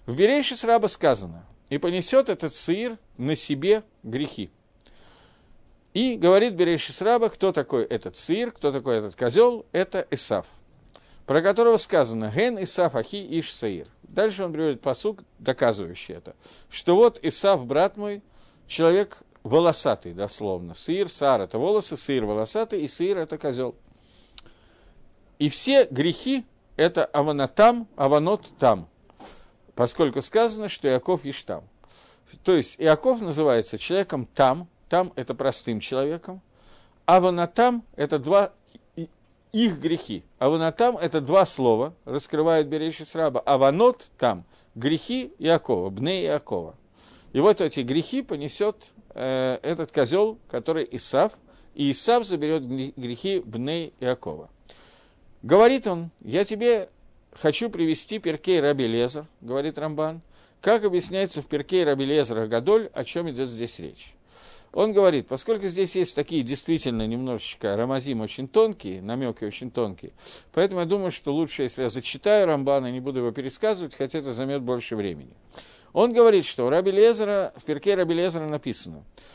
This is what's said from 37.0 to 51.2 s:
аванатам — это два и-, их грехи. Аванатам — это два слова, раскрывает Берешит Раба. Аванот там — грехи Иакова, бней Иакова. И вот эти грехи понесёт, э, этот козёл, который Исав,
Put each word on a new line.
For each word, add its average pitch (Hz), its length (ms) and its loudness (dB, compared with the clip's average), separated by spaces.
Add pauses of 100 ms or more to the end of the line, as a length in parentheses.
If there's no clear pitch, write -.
аванатам — 185 800 4 (120)
это 147 240 0
два 185 320 2 (440)
и-, 165 140 -8 (420)
их 214 280 2
грехи. 156 440 -4 (140)
Аванатам — 165 640 2
это 160 200 -2
два 165 260 4
слова, 127 480 0 (100)
раскрывает 156 640 0
Берешит 156 480 -6
Раба. 151 240 0
Аванот 143 800 2
там — 98 260 0 (300)
грехи 160 640 -2
Иакова, 117 500 0
бней 151 360 -4
Иакова. 104 500 -6 (580)
И 131 60 0
вот 196 220 4
эти 156 180 -2
грехи 151 420 -2
понесёт, 202 680 -6 (260)
э, 131 480 -2
этот 160 280 -6
козёл, 185 460 2 (140)
который 156 400 -2
Исав, 139 400 0 (420)